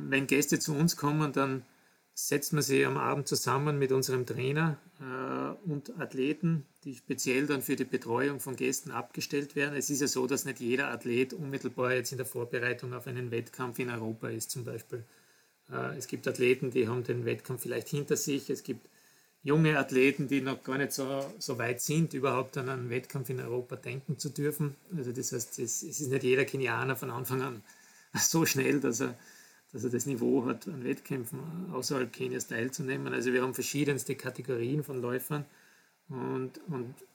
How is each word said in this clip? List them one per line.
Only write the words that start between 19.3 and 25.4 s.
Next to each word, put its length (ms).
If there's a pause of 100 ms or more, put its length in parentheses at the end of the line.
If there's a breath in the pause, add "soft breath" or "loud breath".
junge 360
Athleten, 500
die 120
noch 220
gar 160
nicht 140
so, 320 (140)
so 200
weit 220
sind, 340
überhaupt 440
an 100
einen 220
Wettkampf 400
in 100
Europa 360
denken 420
zu 100
dürfen. 480 (200)
Also 140
das 220
heißt, 260